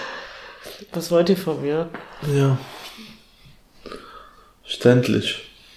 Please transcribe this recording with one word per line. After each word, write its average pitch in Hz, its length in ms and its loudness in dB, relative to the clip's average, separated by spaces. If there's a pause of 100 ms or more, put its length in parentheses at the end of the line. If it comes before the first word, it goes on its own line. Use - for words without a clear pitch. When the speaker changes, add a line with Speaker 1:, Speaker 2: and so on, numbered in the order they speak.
(920)
Speaker 1:
was 170 180 -6
wollt 175 180 6
ihr 190 80 4
von 156 240 -4
mir? 156 280 -2 (440)
Speaker 2:
Ja. 135 240 4 (2000)
Verständlich. - 920 2 (260)